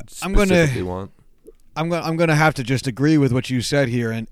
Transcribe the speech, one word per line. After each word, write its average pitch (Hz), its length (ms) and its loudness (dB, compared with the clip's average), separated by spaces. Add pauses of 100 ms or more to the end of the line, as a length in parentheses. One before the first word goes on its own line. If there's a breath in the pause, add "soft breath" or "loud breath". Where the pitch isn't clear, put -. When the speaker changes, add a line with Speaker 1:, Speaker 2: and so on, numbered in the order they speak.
(240)
Speaker 1:
I'm 185 100 -6
gonna 208 140 4
Speaker 2:
specifically 156 360 2
want. 92 280 -8 (640)
Speaker 1:
I'm 160 120 -4
gonna, 170 180 -4
I'm 165 120 -2
gonna 165 180 2
have 156 200 4
to 135 80 -6
just 127 240 -2
agree 143 300 2
with 135 140 4
what 127 180 -2
you 127 120 -2
said 143 260 0
here 117 240 -2
in, 113 200 -6